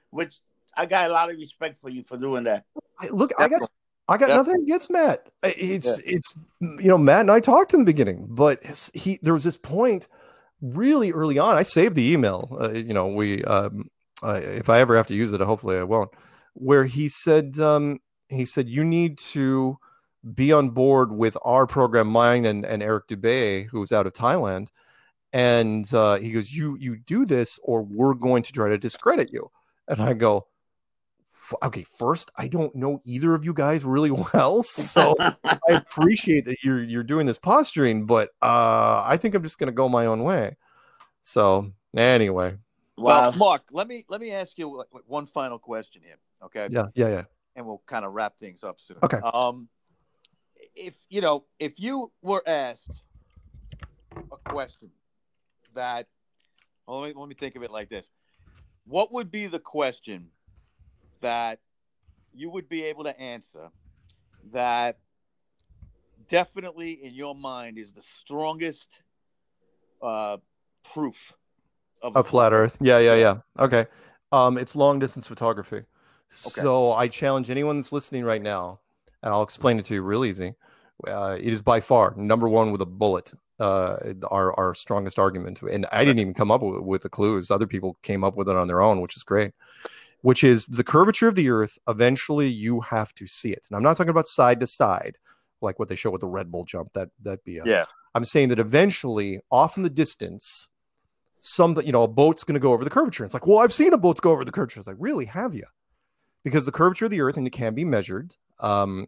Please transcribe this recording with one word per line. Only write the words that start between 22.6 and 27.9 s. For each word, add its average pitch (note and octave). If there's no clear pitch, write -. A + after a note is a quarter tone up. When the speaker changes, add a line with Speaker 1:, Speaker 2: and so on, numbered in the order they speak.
Speaker 2:
and G#2
Eric G#2+
Dubé, G#2+
who's A2
out G#2
of F#2
Thailand. A2+
And, A2+
uh, G#2+
he A2
goes, A2+
"You, D3+
you B2+
do G3
this B2
or A#2
we're A#2